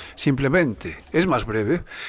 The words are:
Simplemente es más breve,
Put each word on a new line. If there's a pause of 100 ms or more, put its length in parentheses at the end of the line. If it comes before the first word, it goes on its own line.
(160)
Simplemente (140)
es
más
breve, (240)